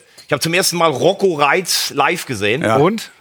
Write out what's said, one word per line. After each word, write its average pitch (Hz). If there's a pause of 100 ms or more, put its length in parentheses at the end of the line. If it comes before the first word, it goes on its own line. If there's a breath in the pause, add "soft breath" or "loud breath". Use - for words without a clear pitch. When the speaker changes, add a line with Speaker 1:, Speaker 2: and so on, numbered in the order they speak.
(280 loud breath)
Speaker 1:
Ich -
hab 143
zum 165
ersten 185
Mal 165
Rocco 180
Reitz 147
live 147
gesehen. 107
Speaker 2:
Ja. 110
Speaker 3:
Und? 190